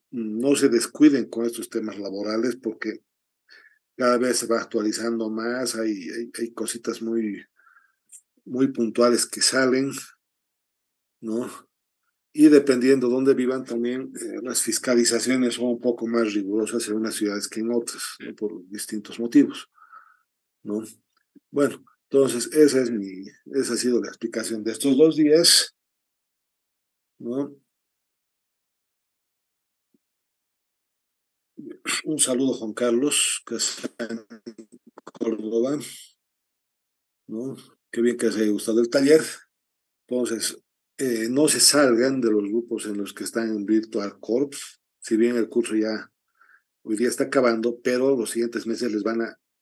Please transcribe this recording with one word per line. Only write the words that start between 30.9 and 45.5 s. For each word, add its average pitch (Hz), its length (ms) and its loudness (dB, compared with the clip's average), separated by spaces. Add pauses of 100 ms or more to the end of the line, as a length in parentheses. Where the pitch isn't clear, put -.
Un 156 160 -4
saludo 131 340 0
a 107 40 -8
Juan 110 160 -10
Carlos, 123 720 -2
que 113 100 -10
está - 340 -6 (200)
en 113 160 -10 (800)
Córdoba, 113 720 -4 (1500)
¿no? 117 280 -10 (360)
Qué 117 100 -2
bien 117 160 2
que 117 100 0
les 98 100 -2
haya 107 140 2
gustado 113 300 0
el 117 80 0
taller. 143 320 6 (840)
Entonces, 113 500 -4 (400)
eh, 117 320 -2
no 143 180 4
se 135 120 2
salgan 135 640 4
de 113 100 2
los 104 120 2
grupos 110 440 -4
en 104 100 -6
los 98 160 -8
que 151 100 -10
están 113 260 -4
en 104 160 -4
Virtual 107 540 -2
Corps, - 600 -4 (180)
si - 160 -2
bien 117 220 4
el 113 100 0
curso 110 280 -2